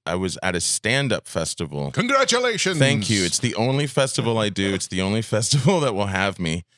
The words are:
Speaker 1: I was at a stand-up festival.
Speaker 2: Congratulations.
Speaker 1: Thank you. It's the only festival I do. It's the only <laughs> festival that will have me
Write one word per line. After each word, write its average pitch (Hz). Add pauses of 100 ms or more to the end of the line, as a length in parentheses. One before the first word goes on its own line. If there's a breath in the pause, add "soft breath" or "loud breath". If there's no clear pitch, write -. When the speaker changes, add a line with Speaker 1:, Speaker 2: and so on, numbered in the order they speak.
Speaker 1:
I 85
was 92
at 92
a 85
stand-up 107
festival. 71
Speaker 2:
Congratulations. 240
Speaker 1:
Thank 135
you. 98
It's -
the 120
only 135
festival 127
I 107
do. 98
It's 92
the 92
only 101
<laughs> -
festival 147
that 131
will 98
have 95
me 85 (140)